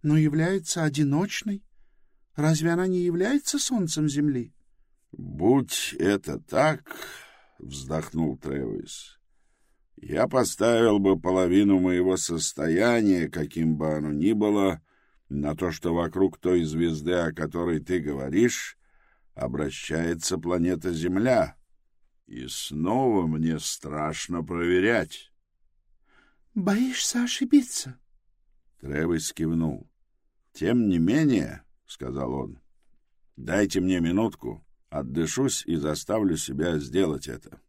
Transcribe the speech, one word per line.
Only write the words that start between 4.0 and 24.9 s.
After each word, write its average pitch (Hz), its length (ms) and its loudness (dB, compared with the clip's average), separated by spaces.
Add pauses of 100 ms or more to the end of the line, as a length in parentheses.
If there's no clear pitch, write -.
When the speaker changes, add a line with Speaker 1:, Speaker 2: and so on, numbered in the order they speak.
Speaker 1:
Земли?» 139 440 -2 (580)
Speaker 2:
«Будь - 880 0
это 95 400 0
так, - 560 0 (640)
вздохнул 69 800 -4
Тревис, 65 840 -8 (760)
я - 300 -2
поставил 117 720 4
бы 95 200 4
половину 92 600 4
моего 90 380 2
состояния, 85 1120 2
каким 80 480 -2
бы 78 180 -2
оно 76 160 -4
ни 82 220 2
было, 101 480 2 (480)
на 73 260 -2
то, 87 160 -2
что 82 220 -4
вокруг 85 460 0
той 90 240 2
звезды, 80 500 -2
о 85 180 0
которой 82 480 -4
ты 90 200 -2
говоришь, 73 760 -2 (580)
обращается 78 1000 -4
планета 87 540 -2
Земля. 90 640 0 (680)
И 64 220 -14
снова 95 800 0
мне 78 320 0
страшно 76 840 -6
проверять». 92 880 0 (1200)